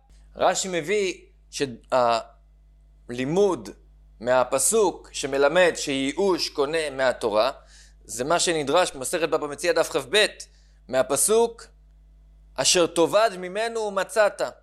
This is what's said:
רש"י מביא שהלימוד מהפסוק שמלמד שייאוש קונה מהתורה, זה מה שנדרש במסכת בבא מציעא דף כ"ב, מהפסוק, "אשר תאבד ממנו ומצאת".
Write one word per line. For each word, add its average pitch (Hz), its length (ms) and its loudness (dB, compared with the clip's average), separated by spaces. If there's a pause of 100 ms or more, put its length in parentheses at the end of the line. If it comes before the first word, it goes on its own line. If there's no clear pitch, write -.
(360)
רש"י 175 320 0
מביא 185 460 -2 (2000)
שהלימוד 135 580 0 (520)
מהפסוק 135 920 0
שמלמד 143 640 2
שייאוש 147 720 -2
קונה 151 420 -2
מהתורה, 123 600 0 (540)
זה 110 200 -6
מה 165 140 2
שנדרש 160 540 0
במסכת 151 360 -4
בבא 151 180 -2
מציעא 147 260 -2
דף 160 160 0
כ"ב, 156 380 0 (640)
מהפסוק, 220 760 0 (880)
"אשר 165 320 2
תאבד 170 520 2
ממנו 214 420 -6
ומצאת". 202 640 -2 (200)